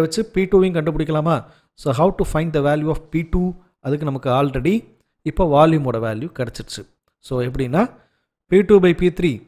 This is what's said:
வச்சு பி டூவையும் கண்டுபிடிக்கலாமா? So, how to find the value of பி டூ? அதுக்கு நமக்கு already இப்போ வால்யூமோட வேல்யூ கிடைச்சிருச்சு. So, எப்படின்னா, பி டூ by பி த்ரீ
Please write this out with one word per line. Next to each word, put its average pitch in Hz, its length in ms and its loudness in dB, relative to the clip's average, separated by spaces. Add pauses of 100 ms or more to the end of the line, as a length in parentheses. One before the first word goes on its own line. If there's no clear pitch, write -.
வச்சு 160 160 -2 (140)
பி 190 160 2
டூவையும் 185 260 4
கண்டுபிடிக்கலாமா? 156 580 0 (460)
So, 147 80 -2 (100)
how 170 80 4 (120)
to 196 40 0 (100)
find 160 240 -2
the 143 120 0
value 151 240 0
of - 80 -6 (120)
பி 165 100 -2 (100)
டூ? 180 100 -2 (420)
அதுக்கு 147 260 -4
நமக்கு 135 260 -6
already 139 380 0 (540)
இப்போ - 140 -2 (120)
வால்யூமோட 147 500 4
வேல்யூ 110 320 -6
கிடைச்சிருச்சு. - 440 -10 (460)
So, 131 80 -6 (120)
எப்படின்னா, 131 340 -2 (720)
பி 180 80 6 (100)
டூ 214 60 8 (100)
by 175 160 4
பி 180 80 2 (100)
த்ரீ 170 120 0 (160)